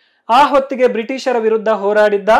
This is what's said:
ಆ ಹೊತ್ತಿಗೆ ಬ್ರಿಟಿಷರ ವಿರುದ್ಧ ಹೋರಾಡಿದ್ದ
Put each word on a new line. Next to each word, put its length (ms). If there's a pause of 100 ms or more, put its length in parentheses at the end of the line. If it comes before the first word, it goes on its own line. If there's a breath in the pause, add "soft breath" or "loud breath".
(300)
ಆ 140
ಹೊತ್ತಿಗೆ 420
ಬ್ರಿಟಿಷರ 520
ವಿರುದ್ಧ 300
ಹೋರಾಡಿದ್ದ 600 (120)